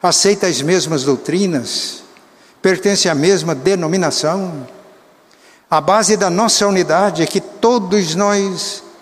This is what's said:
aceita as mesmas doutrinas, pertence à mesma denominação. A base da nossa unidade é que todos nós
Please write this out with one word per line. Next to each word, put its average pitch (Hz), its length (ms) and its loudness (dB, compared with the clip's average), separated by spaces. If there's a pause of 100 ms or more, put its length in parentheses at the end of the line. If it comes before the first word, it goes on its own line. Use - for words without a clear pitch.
aceita 196 460 2
as 135 160 -2
mesmas 160 400 0
doutrinas, 143 960 -2 (580)
pertence 190 480 0
à 165 60 0
mesma 160 400 2
denominação. 165 1120 -2 (1000)
A 160 100 2
base 202 380 2
da 190 100 0
nossa 202 380 2
unidade 180 560 2
é 156 60 0
que 196 120 -2
todos 196 760 0
nós 196 680 -2 (200)